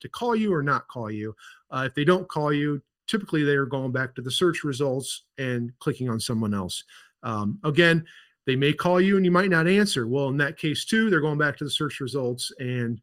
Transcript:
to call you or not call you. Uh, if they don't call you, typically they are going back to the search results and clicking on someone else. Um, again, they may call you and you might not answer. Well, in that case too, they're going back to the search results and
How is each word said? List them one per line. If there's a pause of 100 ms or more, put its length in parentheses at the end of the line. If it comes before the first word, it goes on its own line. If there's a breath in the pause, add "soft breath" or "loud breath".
to
call
you
or
not
call
you. (360 loud breath)
Uh,
if
they
don't
call
you, (240)
typically
they
are
going
back
to
the
search
results (160)
and
clicking
on
someone
else. (380 loud breath)
Um,
again, (400 loud breath)
they
may
call
you
and
you
might
not
answer.
Well,
in
that
case
too,
they're
going
back
to
the
search
results
and